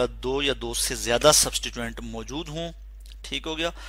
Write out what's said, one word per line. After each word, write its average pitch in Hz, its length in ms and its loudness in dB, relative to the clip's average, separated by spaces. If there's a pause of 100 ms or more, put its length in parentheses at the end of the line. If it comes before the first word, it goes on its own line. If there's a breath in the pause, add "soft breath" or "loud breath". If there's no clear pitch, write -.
दो 127 360 -2
या 139 120 2
दो 117 200 -4
से - 220 -2
ज़्यादा 120 360 6
सब्स्टिट्यूएंट 120 680 2
मौजूद 120 480 -6
हों, 165 240 -4 (540)
ठीक 139 200 -6
हो 160 100 -4
गया, 165 180 0 (160 loud breath)